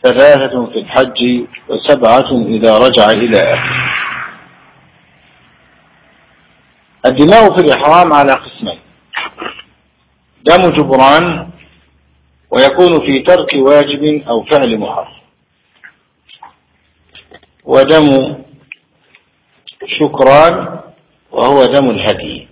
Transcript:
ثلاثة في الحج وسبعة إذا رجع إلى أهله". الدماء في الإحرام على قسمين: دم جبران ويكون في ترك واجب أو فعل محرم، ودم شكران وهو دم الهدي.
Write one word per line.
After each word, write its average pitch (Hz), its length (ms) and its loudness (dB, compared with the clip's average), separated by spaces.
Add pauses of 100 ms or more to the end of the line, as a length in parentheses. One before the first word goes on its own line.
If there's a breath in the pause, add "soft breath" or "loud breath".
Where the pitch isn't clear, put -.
ثلاثة 131 600 2
في 110 140 -10
الحج 123 640 -4 (240)
وسبعة 127 640 0 (160)
إذا 110 300 0
رجع 117 340 2
إلى 110 320 -2
أهله". - 640 -6 (3000)
الدماء 175 520 4
في 180 60 2
الإحرام 151 500 2
على 139 200 2
قسمين: - 460 -10 (1600)
دم 175 260 2
جبران 143 800 0 (1000)
ويكون 156 540 2
في 135 140 -2
ترك 175 340 0
واجب 143 720 0
أو 117 160 -4
فعل 127 340 -2
محرم، 101 360 -10 (2500)
ودم 143 720 2 (1600)
شكران 147 800 2 (520)
وهو 131 340 0
دم 131 240 0
الهدي. 101 640 -8